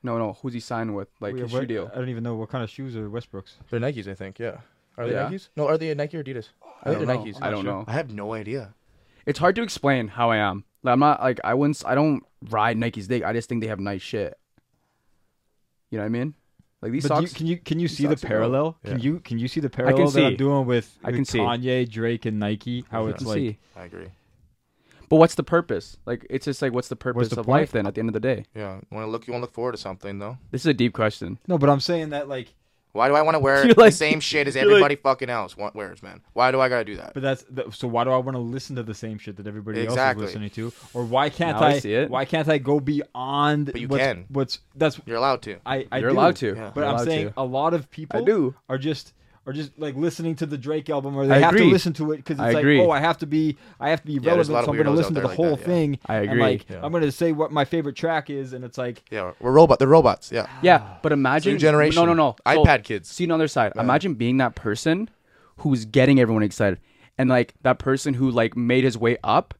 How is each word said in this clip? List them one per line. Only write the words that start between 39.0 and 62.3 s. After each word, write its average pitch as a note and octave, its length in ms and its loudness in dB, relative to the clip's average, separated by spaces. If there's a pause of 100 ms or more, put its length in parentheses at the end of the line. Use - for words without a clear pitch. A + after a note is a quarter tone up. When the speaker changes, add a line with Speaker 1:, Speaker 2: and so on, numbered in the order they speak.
Speaker 2:
shit G2+ 220 -14
that G2+ 80 -14
everybody G#2+ 340 -8
Speaker 3:
Exactly. A#2+ 440 0
Speaker 2:
else F#2+ 80 -6
is F#2 40 -10
listening G#2 140 -8
to? A2+ 220 -10 (200)
Or B2 140 -6
why C3+ 240 0
can't D#3+ 280 -4
Speaker 1:
Now D3+ 100 4
I - 20 4
Speaker 2:
I? C#3+ 80 2
Speaker 1:
see G#2 160 -4
it. C3 160 0
Speaker 2:
Why C3 160 -2
can't D#3+ 200 -2
I D#3 120 2
go C#3 200 2
beyond C#3+ 960 -2
Speaker 3:
But A#2 80 -8
you A#2 80 -8
Speaker 2:
what's, C#3 160 2
Speaker 3:
can. G2 240 -2
Speaker 2:
what's C3+ 300 -4 (160)
that's D3 320 -2
Speaker 3:
You're A#2 100 -6
allowed B2+ 260 0
to. G#2 220 -10
Speaker 2:
I, C3 260 -4
I B2+ 100 -4
Speaker 1:
You're A#2+ 100 0
Speaker 2:
do. - 80 2
Speaker 1:
allowed E3+ 180 4
to. A#2+ 180 -2
Speaker 3:
Yeah. A2 200 -10
Speaker 2:
But C#3+ 80 -4
Speaker 1:
You're - 80 0
Speaker 2:
I'm - 60 0
Speaker 1:
allowed A#2+ 100 0
Speaker 2:
saying D#3 220 -2
Speaker 1:
to. G#2+ 100 -10
Speaker 2:
a C3+ 80 -2
lot C#3 260 0
of D#3 180 -4
people D#3 300 -6
Speaker 1:
I A#3 60 -4
do. D#3 280 2 (140)
Speaker 2:
are C3 80 -4
just, C#3 380 -6 (320)
are C3 80 -10
just, C#3+ 240 -10
like, D3 180 -8
listening E3 400 -4
to E3 80 -4
the D3 140 -6
Drake D3 320 -6
album, C#3 260 -2
or C#3 100 0
they C#3 100 6
Speaker 1:
I - 20 10
Speaker 2:
have E3 160 6
Speaker 1:
agree. G#3+ 140 6
Speaker 2:
to - 40 8
listen F3 220 2
to D3+ 180 -2
it C#3+ 100 -6
'cause D#3+ 120 -4
it's C#3 80 -6
Speaker 1:
I A2+ 80 2
Speaker 2:
like, A#2+ 80 4
Speaker 1:
agree. C#3+ 240 6
Speaker 2:
"Oh, F3 80 6
I D3 100 4
have D#3+ 200 2
to D#3+ 60 -6
be, D#3 300 0 (240)
I C#3 80 0
have D#3+ 140 2
to - 40 -14
be D3+ 60 -6
Speaker 3:
Yeah, C#3+ 220 4
there's D#3+ 160 4
a - 20 0
Speaker 2:
relevant, - 0 -
Speaker 3:
lot A#2+ 60 4
of A#2+ 80 4
Speaker 2:
so - 60 0
I'm - 40 0
gonna D3 140 4
Speaker 3:
weirdos - 20 4
out D3+ 60 4
Speaker 2:
listen E3 160 2
to - 0 -
Speaker 3:
there C#3+ 80 0
Speaker 2:
the - 60 0
Speaker 3:
like F#3 100 -4
Speaker 2:
whole D#3+ 180 4
Speaker 3:
that, - 40 -10
yeah. - 60 -16
Speaker 2:
thing." D#3 380 2
Speaker 1:
I A2 120 -2
Speaker 2:
And, G#2 160 2
Speaker 1:
agree. A#2 100 2
Speaker 2:
like, B2 260 0
Speaker 3:
Yeah. F#2 140 -12
Speaker 2:
I'm D3+ 100 -6
gonna D#3+ 180 2
say E3 220 0
what D3+ 180 0
my D3 140 2
favorite D3 320 -2
track D#3+ 320 -2
is, C3+ 240 -8
and B2+ 100 -12
it's A#2+ 140 -14
like, B2 340 -8
Speaker 3:
Yeah, F#2+ 300 -6
we're B2 120 0
robot, D3 260 0
they're C3+ 100 0
robots. C3+ 420 2
Yeah. A2+ 160 -6 (140)
Speaker 1:
Yeah, D3+ 400 2
but D3+ 120 -2
imagine D3 420 0
Speaker 3:
New D3 60 -2
generation. D3+ 440 4
Speaker 1:
No, E3+ 80 4
no, - 0 -
no. D3+ 240 2 (100)